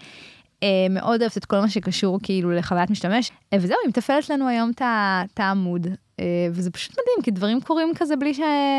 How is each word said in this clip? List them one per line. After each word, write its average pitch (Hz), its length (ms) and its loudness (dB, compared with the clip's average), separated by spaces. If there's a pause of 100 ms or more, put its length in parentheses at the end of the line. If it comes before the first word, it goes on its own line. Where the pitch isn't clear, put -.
(640)
אה, 190 280 4
מאוד 226 300 0
אוהבת 226 160 0
את 202 80 -6
כל 202 160 2
מה 214 80 2
שקשור, 196 540 0
כאילו, 175 300 0
לחוויית 175 380 0
משתמש. 214 400 0 (220)
אה, 202 80 2
וזהו, 180 220 0
היא 359 60 0
מתפעלת 269 420 0
לנו 277 180 0
היום 233 220 0
את 240 120 -6
ה-, 202 400 2 (120)
את - 60 -6
העמוד, 185 460 0 (340)
אה, 185 40 -2 (260)
וזה 175 200 -2
פשוט - 220 -12
מדהים, 480 320 0
כי 240 60 0
דברים 208 300 0
קורים 330 340 0
כזה 302 220 0
בלי 285 180 0
ש-, 262 60 -6 (380)